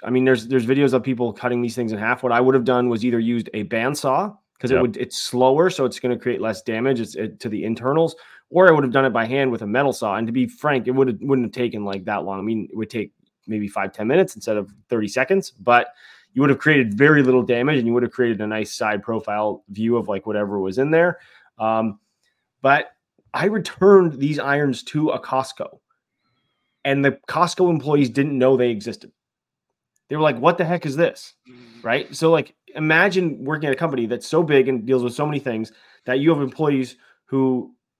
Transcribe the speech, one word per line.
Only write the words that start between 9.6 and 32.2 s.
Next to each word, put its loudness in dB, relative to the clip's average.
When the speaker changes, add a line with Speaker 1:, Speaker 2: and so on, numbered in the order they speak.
Speaker 1:
a -8
metal 0
saw. -4
And -4
to -6
be 0
frank, -2
it -2
would 2
have, -4
wouldn't 0
have -12
taken, -4
like, -8
that -4
long. -8
I -8
mean, -4
it -16
would -8
take -8
maybe -6
five, -6
ten -6
minutes 2
instead -4
of -8
thirty -2
seconds, -2
but 2
you 0
would 4
have 2
created 2
very 6
little 4
damage, 0
and 0
you 0
would 2
have -4
created -2
a -6
nice -6
side -4
profile -6
view -2
of, -4
like, -6
whatever -4
was -4
in 0
there. 2
Um, -2
but 2
I -2
returned 4
these -2
irons 0
to -2
a -4
Costco. -6
And 0
the 2
Costco 0
employees 2
didn't -2
know 4
they 2
existed. -8
They -6
were -2
like, 2
"What 4
the 0
heck -2
is -6
this?" -2
Speaker 3:
Mm. -20
Speaker 1:
Right? -2
So, 2